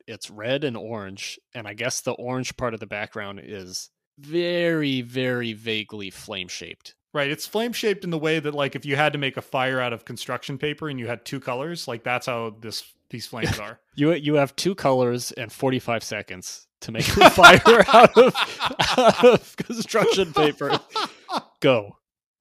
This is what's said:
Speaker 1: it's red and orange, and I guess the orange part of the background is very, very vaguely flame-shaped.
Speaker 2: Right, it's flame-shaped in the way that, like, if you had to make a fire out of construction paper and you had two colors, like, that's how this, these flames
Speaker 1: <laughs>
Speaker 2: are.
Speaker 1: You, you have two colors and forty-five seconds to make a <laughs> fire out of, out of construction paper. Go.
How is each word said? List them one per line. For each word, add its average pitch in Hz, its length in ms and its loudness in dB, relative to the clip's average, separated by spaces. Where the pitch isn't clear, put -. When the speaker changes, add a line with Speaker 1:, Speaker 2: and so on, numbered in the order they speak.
Speaker 1:
it's 107 220 -16
red 120 340 -6
and 123 120 -6
orange, 101 640 -12
and 110 120 -14
I 101 60 -12
guess 117 280 -6
the 127 120 -6
orange 127 440 -8
part 120 160 -6
of 110 60 -10
the 107 80 -16
background 104 560 -12
is 92 460 -14
very, 160 840 -2
very 123 520 -4
vaguely 107 560 -8
flame-shaped. 90 840 -14
Speaker 2:
Right, 143 160 -4
it's 151 160 -8
flame-shaped 220 580 -4
in 180 60 -8
the 165 80 -4
way 160 220 -2
that, 147 160 -6
like, 143 200 -4
if 139 100 -12
you 139 100 -2
had 147 180 2
to 147 60 -6
make 135 180 -6
a 117 40 -6
fire 131 380 -2
out 120 140 -4
of 110 100 -10
construction 127 540 -10
paper 151 320 -8
and 135 100 -10
you 113 80 -8
had 117 180 -8
two 139 140 -10
colors, 143 480 -10
like, 120 160 -10
that's 123 220 -6
how 117 340 -6
this, 110 240 -12
these 117 160 -12
flames 113 320 -6
Speaker 1:
<laughs> - 0 -
Speaker 2:
are. 107 200 -14
Speaker 1:
You, 147 180 2
you 147 200 -2
have 139 220 0
two 185 200 -2
colors 123 560 0
and 113 200 -12
forty-five 120 520 -4
seconds - 640 -14
to - 100 -12
make 110 240 -4
a 349 140 10
<laughs> - 0 -
fire 190 640 10
out 226 240 10
of, 247 180 8
out 233 280 6
of 233 300 4
construction 214 800 -2
paper. - 460 0
Go. 113 360 0